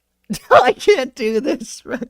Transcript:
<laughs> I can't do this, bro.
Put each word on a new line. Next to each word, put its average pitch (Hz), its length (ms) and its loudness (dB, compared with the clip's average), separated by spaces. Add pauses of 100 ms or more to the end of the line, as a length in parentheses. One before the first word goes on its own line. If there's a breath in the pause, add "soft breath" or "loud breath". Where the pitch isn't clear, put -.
<laughs> - 440 -14
I - 220 6
can't 269 420 0
do 220 260 -2
this, 277 420 -8
bro. - 160 -10 (120)